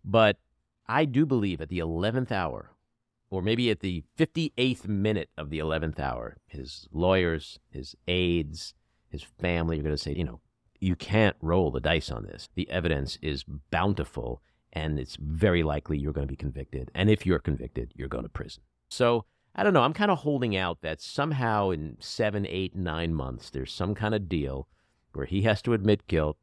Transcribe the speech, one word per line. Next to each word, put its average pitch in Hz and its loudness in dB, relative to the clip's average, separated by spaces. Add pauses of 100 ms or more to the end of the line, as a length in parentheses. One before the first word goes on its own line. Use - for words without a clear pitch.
but 104 6 (480)
I 143 2
do 139 4
believe 101 2
at 76 -8
the 90 -2
eleventh 95 0
hour, 76 -4 (580)
or 95 -2
maybe 113 2
at 101 0
the 90 -4 (120)
fifty-eighth 131 0
minute 101 0
of 76 -6
the 78 -4
eleventh 78 -2
hour, 60 -4 (100)
his - -14
lawyers, 87 2 (120)
his - -14 (100)
aides, 87 0 (340)
his 80 -10
family 82 -2
are - -4
gonna 76 -2
say, 73 -4
you 85 -2
know, - -8 (400)
"You 92 2
can't 107 2
roll 82 2
the 62 -4
dice 78 0
on 55 -6
this. - -16
The 90 -4
evidence 78 -2
is 71 -4 (260)
bountiful, 80 -2 (320)
and 78 -2
it's - -8
very 80 2
likely 76 -2
you're 71 -2
gonna 71 -2
be 67 -8
convicted. 65 -8
And 98 2
if 104 4
you're 90 2
convicted, 64 -6
you're 65 -8
going - -6
to - -12
prison." - -12 (280)
So, 120 2 (300)
I 190 -2
don't 202 6
know. 135 8
I'm 156 2
kinda 202 2
holding 127 0
out 90 -2
that 80 -4
somehow 120 0
in 78 -4
seven, 104 -2
eight, 92 -4
nine 82 -2
months, 65 -6
there's 65 -6
some 95 -2
kinda 107 0
deal 73 -4 (460)
where 69 -4
he 98 0
has 107 2
to 120 0
admit 104 4
guilt, 78 2